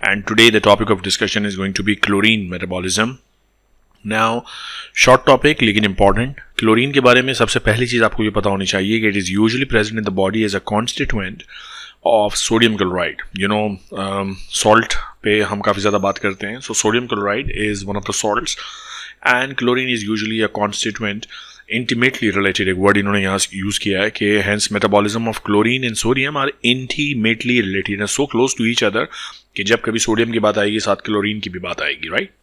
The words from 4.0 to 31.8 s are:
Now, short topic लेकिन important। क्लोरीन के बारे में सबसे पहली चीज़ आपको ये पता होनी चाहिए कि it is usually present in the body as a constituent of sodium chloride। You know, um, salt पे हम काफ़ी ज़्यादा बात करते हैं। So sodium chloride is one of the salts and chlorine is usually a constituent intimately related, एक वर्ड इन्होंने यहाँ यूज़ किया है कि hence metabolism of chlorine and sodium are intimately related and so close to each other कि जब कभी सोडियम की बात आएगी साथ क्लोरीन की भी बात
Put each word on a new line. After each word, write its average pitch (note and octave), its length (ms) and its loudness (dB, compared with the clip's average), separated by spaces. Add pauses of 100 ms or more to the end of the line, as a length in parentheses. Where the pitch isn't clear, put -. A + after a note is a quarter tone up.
Now, A2+ 400 -2 (500)
short B2+ 300 6
topic C#3+ 360 4
लेकिन G#2+ 280 2
important। G#2 500 2 (200)
क्लोरीन A#2 320 4
के C#3 80 2
बारे B2 220 6
में C3 120 -2
सबसे A#2 340 0
पहली A2+ 200 2
चीज़ A#2 160 2
आपको A2 200 0
ये G#2+ 60 2 (100)
पता G2+ 100 0
होनी G2 160 -2
चाहिए G2+ 340 0
कि A2 120 2
it G2 120 -2
is F2+ 100 -4
usually A2+ 420 2
present G#2+ 280 0
in G#2 60 -2
the F#2+ 120 -4
body G#2 280 0
as G2 120 -2
a - 20 -20 (100)
constituent G#2+ 720 -2 (680)
of G#2 300 0
sodium A2+ 360 2
chloride। F2+ 460 -2 (160)
You G2+ 120 0
know, G#2+ 80 0 (440)
um, G2 280 -6 (280)
salt A2 360 6 (240)
पे G#2+ 160 2 (120)
हम G#2 100 -6
काफ़ी G2+ 200 0
ज़्यादा G2+ 160 2 (100)
बात G2 100 -2
करते G2+ 300 -6
हैं। A#2 140 -10
So - 240 -6
sodium A#2 280 -2
chloride G#2 400 -4 (160)
is G2+ 240 -6
one G2 100 -6
of - 80 -10
the - 120 -4
salts - 340 -2 (800)
and C3 240 -2
chlorine B2+ 380 0
is G2+ 160 -4
usually A2 340 -2
a - 120 -20
constituent G#2 720 -4 (420)
intimately A#2+ 600 0
related, G2 320 0
एक F#2+ 100 0
वर्ड G2+ 200 4
इन्होंने G2+ 240 0
यहाँ F#2+ 160 0 (160)
यूज़ G2 260 -4
किया F#2+ 220 -2
है G#2 100 0
कि G#2 180 0 (140)
hence G#2 300 0
metabolism G#2 580 2
of G#2+ 120 -6
chlorine A2+ 460 2
and A2 100 -6
sodium C3+ 420 0
are C3+ 80 0 (220)
intimately B2 840 -2 (100)
related G2 400 -4
and G2+ 80 -4
so C#3 200 0
close B2 240 2
to A#2 140 -2
each A#2+ 160 0
other G#2+ 180 0 (500)
कि G2+ 140 -4
जब A2+ 120 4
कभी A2+ 180 -2
सोडियम A2+ 320 0
की A2+ 80 0
बात G#2 180 2
आएगी G#2 220 0
साथ G2+ 260 -2
क्लोरीन G#2 340 -2
की G2+ 100 -10
भी F2+ 100 -12
बात F2+ 220 -8